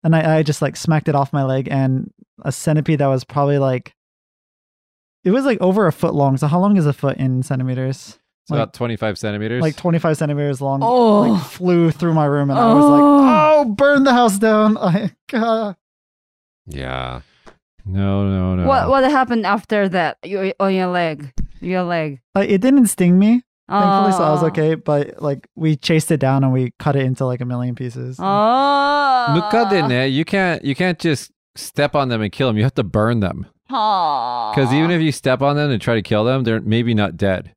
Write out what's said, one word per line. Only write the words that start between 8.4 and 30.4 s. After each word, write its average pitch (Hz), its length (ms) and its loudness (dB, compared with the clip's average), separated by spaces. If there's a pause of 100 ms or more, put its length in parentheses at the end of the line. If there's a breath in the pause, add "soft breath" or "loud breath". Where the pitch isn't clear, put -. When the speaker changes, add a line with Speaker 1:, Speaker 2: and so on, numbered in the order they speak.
Speaker 2:
It's - 80 -18
Speaker 1:
Like, 127 60 -2
Speaker 2:
about 113 160 -4
twenty-five 110 440 -6
centimeters. 110 420 -6
Speaker 1:
like, 156 160 -2
twenty-five 165 400 -2
centimeters 143 440 -4
long, 135 240 -4
Speaker 3:
Oh. 233 380 4
Speaker 1:
like, 214 200 0
flew 170 480 0
through 165 240 -2
my 156 120 2
room, 143 240 0
and 139 80 0
I 226 160 4
was 285 100 6
like, 294 180 6
Speaker 3:
Oh. 285 560 6
Speaker 1:
"Oh, 285 60 2
burn 269 400 2
the 277 100 4
house 233 240 2
down." 214 360 2
<laughs> - 60 -6
Like, 196 360 -2 (180)
uh. 220 400 -2 (920)
Speaker 4:
Yeah. 64 540 -8 (600 soft breath)
Speaker 2:
No, 98 440 -2
no, 92 260 0
no. 90 140 0
Speaker 3:
What, 269 200 2
what 269 160 2
happened 247 420 0
after 202 420 -2
that? 170 360 -2
Your, 190 360 -4
on 196 140 0
your 185 120 0
leg? 160 460 -4 (280)
Your 180 220 -4
leg? 160 380 -4 (160)
Speaker 1:
Like, 196 140 0
it 190 100 4
didn't 262 260 6
sting 180 320 4
me, 226 240 4 (260)
thankfully, 196 440 2
so 175 100 0
I 151 80 2
was 151 140 2
Speaker 3:
Oh. - 20 2
Speaker 1:
okay. 156 300 0
But, 147 440 -4
like, 139 360 -6
we 156 180 0
chased 160 380 0
it 151 80 2
down, 135 240 2
and 131 80 2
we 127 260 -2
cut 143 160 -2
it 139 80 0
into, 131 240 -2
like, 127 140 -4
a 123 60 -6
million 123 280 -6
pieces. 127 460 -10
Speaker 3:
Oh. 262 1080 0
Speaker 2:
Mukade 208 580 0
ne, 127 180 0
you 135 180 -2
can't, 185 400 -2